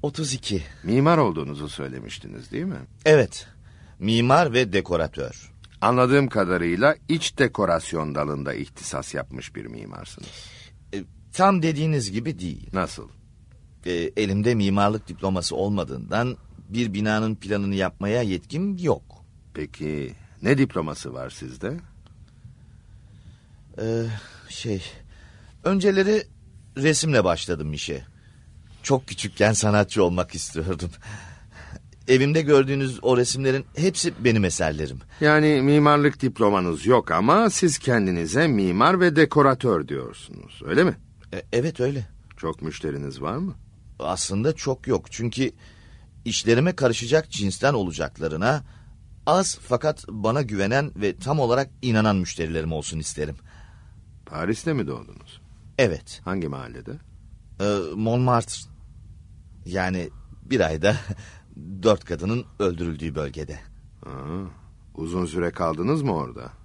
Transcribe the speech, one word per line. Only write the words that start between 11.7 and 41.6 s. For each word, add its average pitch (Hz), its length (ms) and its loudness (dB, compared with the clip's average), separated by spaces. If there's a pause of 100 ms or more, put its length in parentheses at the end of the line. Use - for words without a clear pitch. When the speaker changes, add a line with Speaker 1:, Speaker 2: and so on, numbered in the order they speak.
Speaker 1:
gibi 117 260 -4
değil. 78 340 -8
Speaker 2:
Nasıl? 78 360 -6 (760)
Speaker 1:
E, 90 60 -2 (240)
elimde 104 380 2
mimarlık 101 540 2
diploması 95 480 -4
olmadığından 95 800 -2 (320)
bir 110 260 -2
binanın 107 400 0
planını 101 400 -2
yapmaya 101 480 0
yetkim 135 540 -4
yok. 143 260 0 (520)
Speaker 2:
Peki 76 600 -8 (280)
ne 131 160 4
diploması 78 560 -2
var 65 160 -10
sizde? 67 460 -10 (2000)
Speaker 1:
Ee, 113 260 -2 (440)
şey... 98 340 -6 (840)
Önceleri 196 580 2 (540)
resimle 143 480 4
başladım 80 480 0
işe. 71 320 -8 (760)
Çok 135 240 0
küçükken - 460 2
sanatçı 104 520 2
olmak 87 300 0
istiyordum. 82 560 -6 (1160)
Evimde 143 340 4
gördüğünüz 135 600 4
o 127 140 4
resimlerin 131 480 0 (120)
hepsi 170 480 -2
benim 110 200 6
eserlerim. 78 560 -2 (200)
Speaker 2:
Yani 151 420 6
mimarlık 147 600 6
diplomanız 95 640 2
yok 117 240 4
ama 147 400 4
siz - 280 0
kendinize 98 720 0
mimar 113 520 4
ve 175 160 4
dekoratör 131 720 4
diyorsunuz, - 760 -12
öyle 110 200 4
mi? 170 120 0 (380)
Speaker 1:
E, - 80 -8 (100)
evet, 123 280 -2